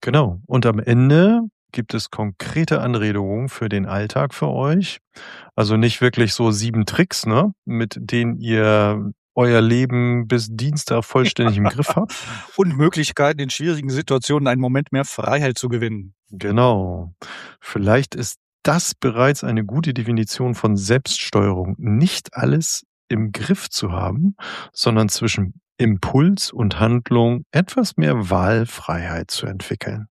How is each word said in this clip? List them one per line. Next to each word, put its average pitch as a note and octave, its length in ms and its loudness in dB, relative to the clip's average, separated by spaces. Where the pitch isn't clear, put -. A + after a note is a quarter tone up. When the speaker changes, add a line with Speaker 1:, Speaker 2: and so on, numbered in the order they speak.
Speaker 1:
Genau. B2 440 0
Und B2+ 200 0
am G#2+ 140 2
Ende C#3+ 600 4
gibt - 220 -6
es - 180 -6
konkrete C#3+ 680 -2
Anregungen G#2+ 680 -2
für A2+ 200 -6
den G2+ 160 0
Alltag G#2 480 -2
für D3 160 -2
euch. C#3+ 500 0
Also A2 220 2
nicht A2+ 220 2
wirklich A#2+ 340 2
so A2+ 180 2
sieben A2 340 0
Tricks, - 400 0
ne, C#3+ 280 2
mit A2+ 340 -4
denen A#2 380 -2
ihr G#2+ 760 2
euer A#2+ 260 6
Leben A#2+ 680 2
bis A#2 220 0
Dienstag A#2 540 -2
vollständig A#2 540 2
im G#2 80 2
Griff B2 300 0
habt. G#3 200 -2
Speaker 2:
<laughs> - 200 -16
Und F3 220 -4
Möglichkeiten, D3 640 0
in C#3 80 -6
schwierigen D3 400 -4
Situationen C#3 580 0
einen B2 140 2
Moment C3 320 0
mehr C3+ 120 0
Freiheit C3 520 -2
zu C3 100 -6
gewinnen. A2 460 -4
Speaker 1:
Genau. G2 840 0
Vielleicht G#2+ 560 0
ist - 220 -8
das E3 320 0
bereits B2+ 480 0
eine A2 220 0
gute C#3 280 -2
Definition A#2 640 -2
von G#2+ 220 2
Selbststeuerung, G2 1000 0
nicht A#2+ 560 0
alles C#3+ 520 0
im A2 240 -2
Griff - 360 -2
zu - 220 -4
haben, G#2 440 0
sondern A2 380 2
zwischen G2+ 520 -2
Impuls C3 720 0
und G#2 280 -2
Handlung A#2+ 720 2
etwas F#3+ 460 0
mehr C3+ 320 0
Wahlfreiheit F2+ 1000 -2
zu - 160 -8
entwickeln. G#2 640 -8